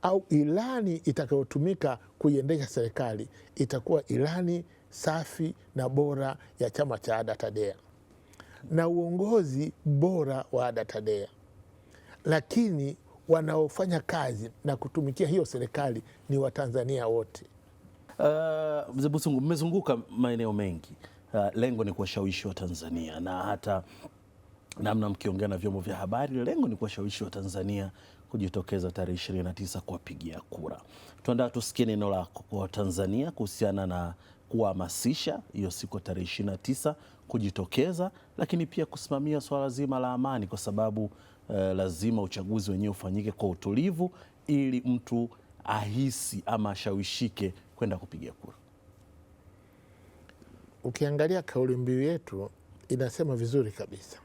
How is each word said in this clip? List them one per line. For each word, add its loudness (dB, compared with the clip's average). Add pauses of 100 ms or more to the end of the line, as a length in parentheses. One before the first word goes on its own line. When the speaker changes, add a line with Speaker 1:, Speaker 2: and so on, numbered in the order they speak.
Speaker 1:
au 4
ilani 2
itakayotumika 0 (200)
kuiendesha 4
serikali -2 (260)
itakuwa 2
ilani 2 (260)
safi -2 (200)
na 0
bora 0 (220)
ya 0
chama 0
cha 0
ada -2
tadea. -2 (960)
Na 4
uongozi 2 (120)
bora 4
wa 2
ada -2
tadea. -2 (960)
Lakini 2 (320)
wanaofanya 4
kazi -2 (140)
na 2
kutumikia 0
hiyo 4
serikali -2 (260)
ni 4
Watanzania 0
wote. 0 (720)
Speaker 2:
Uh, 2
Mzee 2
Busungu, 2
mmezunguka 2 (120)
maeneo 2
mengi. -2 (400)
Uh, 2
lengo 2
ni 0
kuwashawishi -2
Watanzania -4
na -4
hata 0 (960)
namna 0
mkiongea -2
na 0
vyombo -2
vya -6
habari, -2
lengo 2
ni -2
kuwashawishi -4
Watanzania -4 (400)
kujitokeza -2
tarehe -4
ishirini -4
na -4
tisa -8
kuwapigia -10
kura. -10 (420)
Tuandaa 2
tusikie 0
neno 2
lako -4
kwa -4
Watanzania 0
kuhusiana -2
na -4 (340)
kuwahamasisha 0 (100)
hiyo -2
siku -8
ya -6
tarehe -4
ishirini -2
na -4
tisa -2 (340)
kujitokeza, 0 (280)
lakini 0
pia -2
kusimamia -2
swala -2
zima -2
la 0
amani, 0
kwa -8
sababu, 0 (400)
eh, 2
lazima 0
uchaguzi -2
wenyewe 2
ufanyike -2
kwa -2
utulivu 0 (340)
ili 2
mtu 0 (360)
ahisi -2
ama 0
ashawishike -2 (220)
kwenda -2
kupiga -12
kura. -18 (2250)
Speaker 1:
Ukiangalia 2
kauli 2
mbiu 2
yetu -2 (380)
inasema 0
vizuri 2
kabisa. -12